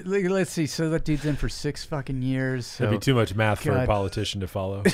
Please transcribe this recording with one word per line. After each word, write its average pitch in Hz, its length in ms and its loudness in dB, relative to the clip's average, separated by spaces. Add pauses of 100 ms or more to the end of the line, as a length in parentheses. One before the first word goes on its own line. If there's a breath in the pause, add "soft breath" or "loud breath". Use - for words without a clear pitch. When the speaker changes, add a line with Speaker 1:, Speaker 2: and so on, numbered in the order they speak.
Speaker 1:
like, 185 240 0
let's 190 220 2
see, 160 160 0
so 160 240 -2
that 160 140 0
dude's 151 200 0
in 147 120 0
for 127 120 0
six - 360 -6
fucking 131 380 -4
years, 131 560 -2
Speaker 2:
That'd 123 120 2
be 104 60 4
Speaker 1:
so 101 40 -2
Speaker 2:
too 135 140 4
much 107 220 2
math 110 260 2
for 151 80 0
a 135 40 2
Speaker 1:
God. 127 120 2
Speaker 2:
politician 101 540 0
to 92 80 -4
follow. 98 340 -4 (100)